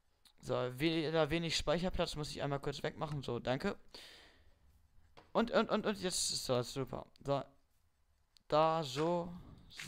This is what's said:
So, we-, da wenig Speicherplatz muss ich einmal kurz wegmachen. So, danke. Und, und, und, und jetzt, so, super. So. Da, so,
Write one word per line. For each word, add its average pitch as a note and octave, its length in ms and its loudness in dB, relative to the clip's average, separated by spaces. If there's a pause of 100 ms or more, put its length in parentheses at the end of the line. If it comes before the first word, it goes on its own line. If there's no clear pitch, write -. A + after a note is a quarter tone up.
(400)
So, B2+ 160 -2 (240)
we-, D#3+ 320 2
da D#3 180 4
wenig E3 280 0
Speicherplatz E3+ 580 0
muss D3+ 160 -4
ich - 100 -6
einmal C#3+ 180 0
kurz C#3+ 240 -4
wegmachen. D3 380 -4
So, A#2+ 180 -4
danke. B2+ 380 -2 (1600)
Und, - 180 4
und, A3 180 4
und, G#3 160 2
und F#3+ 140 0
jetzt, F3 460 -2
so, B2 180 2
super. - 420 -6 (180)
So. C#3 200 0 (1040)
Da, D#3+ 360 4
so, E3+ 500 0 (540)